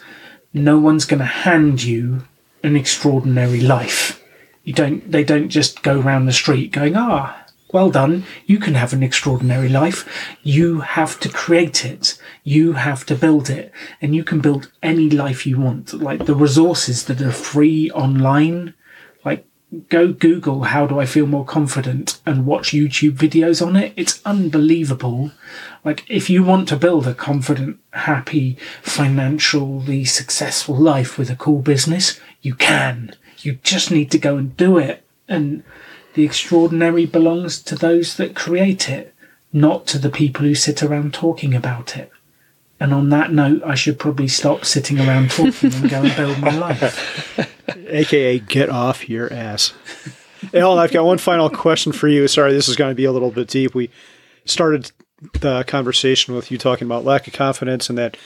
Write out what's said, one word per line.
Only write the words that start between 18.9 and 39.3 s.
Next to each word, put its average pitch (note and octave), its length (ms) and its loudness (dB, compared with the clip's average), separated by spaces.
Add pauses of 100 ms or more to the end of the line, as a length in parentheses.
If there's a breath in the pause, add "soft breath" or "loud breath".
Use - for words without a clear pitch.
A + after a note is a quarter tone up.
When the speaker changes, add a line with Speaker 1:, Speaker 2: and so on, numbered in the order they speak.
Speaker 1:
like, - 200 -6 (440)
go E3+ 240 2
Google, D3+ 520 2
"How C#3+ 220 0
do C#3 120 -2
I C3+ 60 0
feel D3 220 2
more C#3+ 180 -2
confident?" C3 800 -4
and C3+ 200 0
watch D3 260 -2
YouTube D3 460 0
videos D#3+ 480 2
on F3+ 100 2
it. G#3 200 0
It's - 300 -4
unbelievable. D3+ 1080 0 (520 loud breath)
Like, D3+ 240 -6
if G#3 220 -2
you F#3 140 4
want F#3 260 0
to D3+ 80 -2
build D#3+ 300 2
a B2 60 -2
confident, C#3 640 -4 (140)
happy, C3 680 -2 (240 loud breath)
financially C3+ 1200 -2
successful - 720 -4
life C#3 420 2
with C3 120 -2
a B2+ 60 -6
cool D3 260 0
business, D3+ 580 0 (220 loud breath)
you C3 140 -4
can. B2+ 600 -2 (240 soft breath)
You C3+ 240 -6
just - 280 -2
need D3+ 200 0
to D#3+ 80 4
go C#3+ 180 0
and C3+ 200 -6
do F3+ 200 4
it. - 260 -2 (240)
And D3+ 360 -4 (500 loud breath)
the D3+ 100 2
extraordinary E3 840 2
belongs E3 580 0
to - 120 -8
those E3+ 420 0
that - 180 -6
create F#3 540 0
it, C#3 240 -10 (380 soft breath)